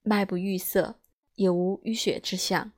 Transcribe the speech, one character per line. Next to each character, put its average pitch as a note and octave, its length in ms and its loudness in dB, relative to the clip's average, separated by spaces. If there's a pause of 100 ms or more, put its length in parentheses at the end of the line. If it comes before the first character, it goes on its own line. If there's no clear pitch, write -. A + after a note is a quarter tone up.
脉 G#3 240 2
不 F3+ 120 -4
郁 F#3+ 200 -2
塞， - 420 -2 (360)
也 F#3+ 140 4
无 F3+ 340 0
淤 A3+ 120 -2
血 G3+ 240 0
之 - 160 -6
象。 F#3 420 -2